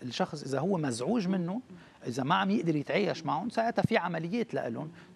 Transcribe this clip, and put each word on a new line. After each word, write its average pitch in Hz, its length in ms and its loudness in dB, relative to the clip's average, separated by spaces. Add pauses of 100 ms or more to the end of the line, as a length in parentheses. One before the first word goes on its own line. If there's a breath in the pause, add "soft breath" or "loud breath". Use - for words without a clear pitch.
الشخص 147 400 -2
إذا 135 160 0
هو 180 180 2
مزعوج 151 500 2
منه، 185 340 0 (460 loud breath)
إذا 127 160 -2
ما 151 120 4
عم 190 160 4
يقدر 165 240 2
يتعايش 156 500 0
معهم، 156 240 0
ساعتها 226 320 0
في 220 160 2
عمليات 170 560 -2
لإلهم 131 380 -4 (240 loud breath)